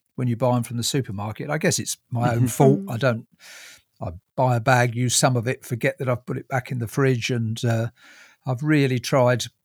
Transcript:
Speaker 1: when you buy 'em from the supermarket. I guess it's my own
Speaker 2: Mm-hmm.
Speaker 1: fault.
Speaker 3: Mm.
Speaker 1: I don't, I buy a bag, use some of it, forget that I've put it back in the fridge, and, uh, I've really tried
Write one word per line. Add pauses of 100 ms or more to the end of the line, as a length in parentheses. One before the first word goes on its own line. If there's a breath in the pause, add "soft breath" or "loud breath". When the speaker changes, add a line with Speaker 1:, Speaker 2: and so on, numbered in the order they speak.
(140)
Speaker 1:
when
you
buy
'em
from
the
supermarket.
I
guess
it's (140)
my
own
Speaker 2:
Mm-hmm.
Speaker 1:
fault.
Speaker 3:
Mm.
Speaker 1:
I
don't, (760 loud breath)
I (260)
buy
a
bag,
use
some
of
it,
forget
that
I've
put
it
back
in
the
fridge,
and,
uh, (580 soft breath)
I've
really
tried (200)